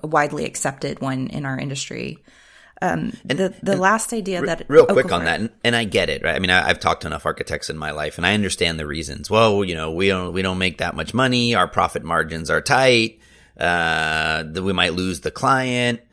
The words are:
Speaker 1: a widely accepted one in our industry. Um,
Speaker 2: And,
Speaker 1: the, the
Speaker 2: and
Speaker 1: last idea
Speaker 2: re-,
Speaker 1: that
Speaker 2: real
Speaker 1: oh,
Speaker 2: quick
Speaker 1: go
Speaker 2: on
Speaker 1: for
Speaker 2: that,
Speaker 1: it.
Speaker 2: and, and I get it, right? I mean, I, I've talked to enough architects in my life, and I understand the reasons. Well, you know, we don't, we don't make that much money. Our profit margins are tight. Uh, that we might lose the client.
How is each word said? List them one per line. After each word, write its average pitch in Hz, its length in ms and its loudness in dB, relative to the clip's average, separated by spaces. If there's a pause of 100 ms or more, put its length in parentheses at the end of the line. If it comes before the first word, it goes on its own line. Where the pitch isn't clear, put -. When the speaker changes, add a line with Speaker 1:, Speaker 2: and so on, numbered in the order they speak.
Speaker 1:
a 151 40 -8
widely 151 380 0
accepted - 560 -6
one 131 260 -4
in 143 180 -6
our 135 140 -4
industry. 135 640 -8 (580)
Um, 170 320 -2 (140)
Speaker 2:
And, 147 120 -2
Speaker 1:
the, 185 220 0
the 196 120 0
Speaker 2:
and 185 80 0
Speaker 1:
last 214 320 2
idea 190 280 -4
Speaker 2:
re-, - 60 -2
Speaker 1:
that 165 220 -4
Speaker 2:
real 151 180 8
Speaker 1:
oh, 202 60 2
Speaker 2:
quick - 140 4
Speaker 1:
go 92 80 2
Speaker 2:
on 85 60 0
Speaker 1:
for - 40 -4
Speaker 2:
that, 82 140 0
Speaker 1:
it. 104 40 -4
Speaker 2:
and, 113 60 -6 (160)
and 120 100 4
I 117 80 0
get 95 260 0
it, 67 140 -4
right? 78 120 0
I - 40 0
mean, 92 120 0
I, 90 180 4
I've 87 100 2
talked - 220 0
to 80 60 -8
enough 76 180 -6
architects - 440 -4
in 78 80 -6
my 76 140 -6
life, 76 260 -6
and 85 80 -2
I 101 100 4
understand 87 440 0
the 76 80 -6
reasons. 73 420 -8
Well, 104 360 4
you 87 100 -4
know, 80 160 -4
we 92 160 2
don't, 92 260 0
we 92 80 -2
don't 92 180 -2
make 92 180 0
that 87 180 -4
much 82 180 -6
money. 123 420 2
Our 90 120 2
profit - 360 -2
margins 80 460 -2
are 78 120 2
tight. 123 580 4 (380)
Uh, 80 840 0
that 80 200 -6
we 98 80 0
might 90 220 2
lose 90 280 -4
the 92 100 -4
client. 123 680 0 (140)